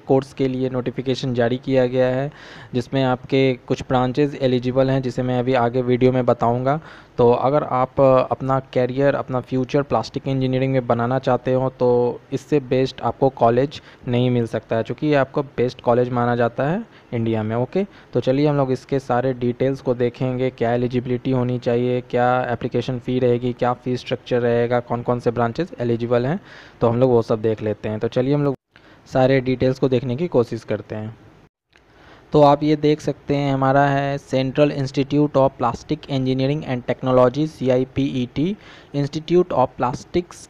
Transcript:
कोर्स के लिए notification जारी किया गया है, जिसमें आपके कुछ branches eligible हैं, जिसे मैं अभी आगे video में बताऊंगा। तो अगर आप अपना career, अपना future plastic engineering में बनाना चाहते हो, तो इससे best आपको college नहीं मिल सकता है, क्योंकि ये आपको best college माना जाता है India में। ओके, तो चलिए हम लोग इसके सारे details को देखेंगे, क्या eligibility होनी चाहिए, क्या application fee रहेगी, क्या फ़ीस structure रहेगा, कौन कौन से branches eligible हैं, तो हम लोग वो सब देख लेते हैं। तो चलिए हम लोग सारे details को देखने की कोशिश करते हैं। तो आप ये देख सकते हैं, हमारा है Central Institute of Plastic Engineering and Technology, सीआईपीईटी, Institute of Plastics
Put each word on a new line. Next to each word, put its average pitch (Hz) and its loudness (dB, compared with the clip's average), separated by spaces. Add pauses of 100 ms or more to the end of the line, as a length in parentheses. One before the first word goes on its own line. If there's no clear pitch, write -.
कोर्स 135 0
के 135 -2
लिए 127 -4
notification 127 -4
जारी 120 0
किया 131 0
गया 127 0
है, 131 -2 (420)
जिसमें 135 -2
आपके 131 0
कुछ - -2
branches 127 0
eligible 127 2
हैं, 135 0
जिसे 127 -4
मैं 123 -2
अभी 127 0
आगे 120 2
video 123 4
में 127 0
बताऊंगा। 123 0 (360)
तो 120 6
अगर 143 2
आप 127 -2 (300)
अपना 135 0
career, 131 0
अपना 127 -4
future 127 -2
plastic 127 -4
engineering 131 0
में 127 0
बनाना 120 0
चाहते 127 0
हो, 127 0
तो 123 0 (140)
इससे 143 -2
best 131 -2
आपको 120 0
college 123 0 (260)
नहीं 123 0
मिल 120 0
सकता 113 -6
है, 113 -2
क्योंकि 131 -6
ये 147 2
आपको 139 0
best 131 -4
college 123 2
माना 120 0
जाता 120 0
है 190 -2 (280)
India 113 -2
में। 110 -4
ओके, 151 -2 (280)
तो 139 0
चलिए 139 2
हम 143 0
लोग 131 0
इसके 131 -4
सारे 127 -2
details 123 -2
को 127 -2
देखेंगे, 123 -2
क्या 120 -2
eligibility 123 -2
होनी 123 0
चाहिए, 123 0
क्या 123 0
application 123 -4
fee 127 -2
रहेगी, 123 2
क्या 123 0
फ़ीस 123 -4
structure 123 -4
रहेगा, 120 2
कौन 120 -4
कौन 123 -2
से 120 -2
branches 117 -2 (160)
eligible 120 0
हैं, 165 -2 (420)
तो 117 4
हम 117 0
लोग 131 4
वो 117 6
सब 110 -2
देख 110 -2
लेते 107 -4
हैं। 107 -4
तो 117 -2
चलिए 127 -2
हम 147 0
लोग 139 0 (580)
सारे 131 4
details 131 0
को 135 2
देखने 123 0
की 170 -4
कोशिश 117 0
करते 107 -8
हैं। 110 -10 (1120)
तो 151 4
आप 147 6
ये 151 2
देख 151 2
सकते 143 -4
हैं, 143 0
हमारा 135 4
है 139 0
Central 135 0
Institute 143 0
of 135 2 (120)
Plastic 123 -4
Engineering 131 -2
and 123 -6
Technology, 127 2
सीआईपीईटी, 131 -2 (380)
Institute 160 0
of 127 0 (140)
Plastics - -6